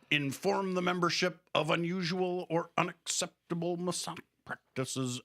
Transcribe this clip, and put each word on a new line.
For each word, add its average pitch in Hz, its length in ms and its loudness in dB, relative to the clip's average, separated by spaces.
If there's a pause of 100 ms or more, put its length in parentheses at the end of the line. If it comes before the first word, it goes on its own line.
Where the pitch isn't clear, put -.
(100)
inform 185 640 2
the 180 80 0
membership 180 580 2 (140)
of 151 160 2
unusual 180 800 0
or 165 300 0
unacceptable - 1000 -2
Masonic 175 480 -6 (200)
practices 127 800 -4